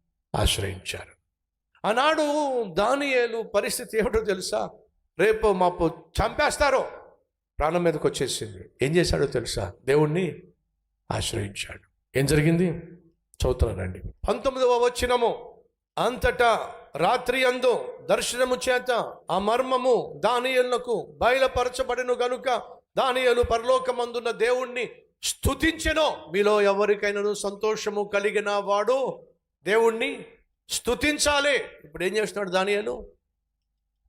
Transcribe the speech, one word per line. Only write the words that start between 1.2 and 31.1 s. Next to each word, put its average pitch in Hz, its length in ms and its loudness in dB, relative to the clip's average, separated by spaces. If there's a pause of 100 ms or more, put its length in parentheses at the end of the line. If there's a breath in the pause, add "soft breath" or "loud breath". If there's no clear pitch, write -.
ఆనాడు 294 420 2 (480)
దానియేలు 240 680 0
పరిస్థితి 214 540 -2
ఏమిటో 220 260 2
తెలుసా? 196 380 -2 (560)
రేపు 214 360 4
మాపు 180 340 2 (240)
చంపేస్తారో, 254 720 2 (760)
ప్రాణం 165 240 0
మీదకి 156 240 0
వచ్చేసింది. 110 540 -4 (200)
ఏం 139 140 2
చేశాడో 165 300 2
తెలుసా? 117 480 -4 (120)
దేవుణ్ణి 151 400 2 (840)
ఆశ్రయించాడు. 104 760 -6 (320)
ఏం 135 100 2
జరిగింది? 160 420 4 (720)
చదువుతున్నానండి, 95 600 -2 (220)
పంతొమ్మిదవ 247 540 2
వచనము. 240 540 2 (680)
అంతటా 233 760 2 (240)
రాత్రి 247 500 2
అందు 247 540 0 (100)
దర్శనము 247 460 0 (140)
చేత 240 460 -2 (160)
ఆ 180 80 0
మర్మము 240 840 0
దానియేలునకు 247 960 0
బయలుపరచబడెను 247 920 0
గనుక 247 480 -2 (360)
దానియేలు 247 440 2
పరలోకమందున్న 240 880 0
దేవుణ్ణి 240 580 -2 (340)
స్తుతించెను. 302 1080 -2
మీలో 208 300 4
ఎవరికైనాను 202 720 2
సంతోషము 202 680 -4
కలిగిన 202 460 -2
వాడు 202 680 0 (440)
దేవుణ్ణి 226 600 0 (440)
స్తుతించాలి. 285 840 0 (280)